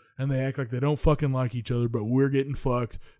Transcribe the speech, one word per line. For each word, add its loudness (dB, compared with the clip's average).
and -2
they 0
act -2
like -4
they -4
don't 2
fucking 2
like -2
each -6
other, 0
but -2
we're 4
getting 0
fucked. -2